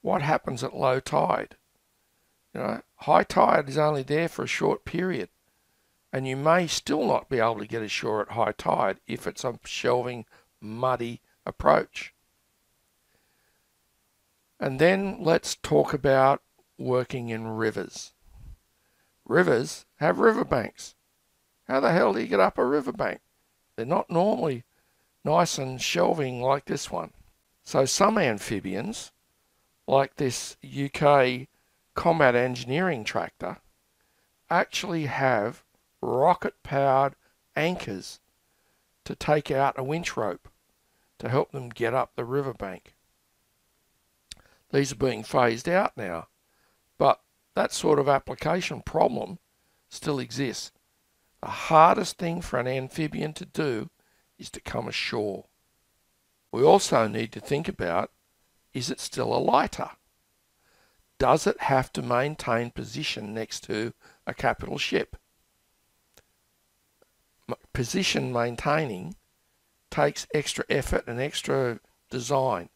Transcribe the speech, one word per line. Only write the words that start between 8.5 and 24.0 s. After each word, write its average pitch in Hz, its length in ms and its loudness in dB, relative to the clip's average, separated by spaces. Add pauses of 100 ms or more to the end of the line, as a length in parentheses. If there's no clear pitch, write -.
tide 101 540 0
if - 200 -8
it's - 180 -10
a 120 200 -6
shelving, 123 600 -2 (360)
muddy 117 600 -4 (260)
approach. - 680 0 (2500)
And 135 220 -2
then 190 400 2
let's 165 340 0
talk - 380 2
about 135 500 4 (360)
working 127 500 -2
in 113 200 -6
rivers. 107 640 -4 (1120)
Rivers 147 640 2 (100)
have 165 220 0
riverbanks. 220 760 0 (760)
How 139 120 0
the - 120 4
hell 190 200 4
do 214 80 -2
you 233 60 -4
get 208 140 2
up 196 180 4
a - 60 2
riverbank? 247 560 -2 (560)
They're 113 100 -6
not 175 240 -2